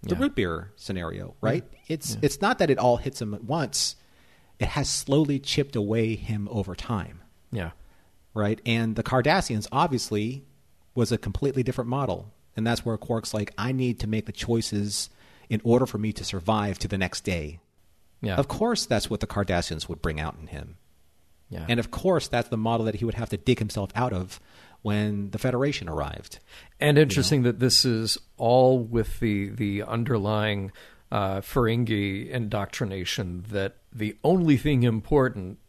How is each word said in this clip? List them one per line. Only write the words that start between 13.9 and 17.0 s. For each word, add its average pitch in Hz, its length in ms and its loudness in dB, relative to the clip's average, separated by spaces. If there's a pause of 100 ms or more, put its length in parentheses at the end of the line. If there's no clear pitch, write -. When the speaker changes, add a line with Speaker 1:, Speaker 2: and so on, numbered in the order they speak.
Speaker 1:
to 110 60 -2
make 107 200 -2
the 104 60 -10
choices 104 760 -2 (400)
in 110 160 0
order 120 220 6
for 110 120 -4
me 107 140 -2
to 92 120 -8
survive 101 560 0
to 104 80 -4
the 98 100 -2
next 92 260 -2